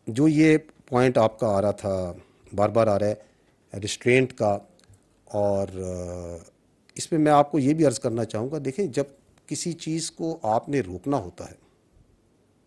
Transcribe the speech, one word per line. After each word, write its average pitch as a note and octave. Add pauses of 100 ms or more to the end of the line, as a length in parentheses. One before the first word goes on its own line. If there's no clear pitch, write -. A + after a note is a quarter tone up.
जो C3
ये D#3 (220)
पॉइंट B2+
आपका A2
आ G2+
रहा G2+
था, F#2 (340)
बार-बार G#2+
आ G2
रहा G#2
है, - (500)
रिस्ट्रेंट B2
का, G2+ (640)
और, G2+
अ, F2+ (460)
इसमें -
मैं D3+
आपको D3
ये C3+
भी D#3+
अर्ज़ C3
करना A#2
चाहूँगा, A#2+
देखें, F3+
जब C#3 (320)
किसी E3
चीज़ D#3+
को E3
आपने A#2+
रोकना F#2+
होता F2+
है, - (1080)